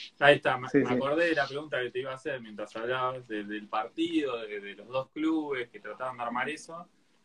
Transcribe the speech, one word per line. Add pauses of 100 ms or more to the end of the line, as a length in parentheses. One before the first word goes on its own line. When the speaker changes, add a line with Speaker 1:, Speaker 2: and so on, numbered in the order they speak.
(200)
Speaker 1:
Ahí
está,
me,
Speaker 2:
Sí,
Speaker 1:
me
Speaker 2:
sí.
Speaker 1:
acordé
de
la
pregunta
que
te
iba
a
hacer
mientras
hablabas
de,
del
partido,
de,
de
los
dos
clubes
que
trataban
de
armar
eso. (380)